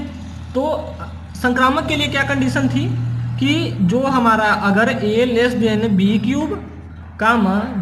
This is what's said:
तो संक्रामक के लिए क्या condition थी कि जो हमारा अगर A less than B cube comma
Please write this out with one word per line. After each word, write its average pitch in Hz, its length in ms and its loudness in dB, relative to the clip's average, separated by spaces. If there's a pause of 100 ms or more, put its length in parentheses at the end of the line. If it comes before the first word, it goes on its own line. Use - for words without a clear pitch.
(540)
तो 262 100 0 (720)
संक्रामक 254 520 2
के 302 80 0
लिए 294 120 0
क्या 277 180 0
condition 269 440 0
थी 269 160 0 (540)
कि 302 320 0 (120)
जो 208 200 4
हमारा 233 420 4 (180)
अगर 214 300 4
A 226 360 0
less 240 280 2
than 220 340 0
B 196 280 4
cube 285 340 -2 (680)
comma 208 400 2 (220)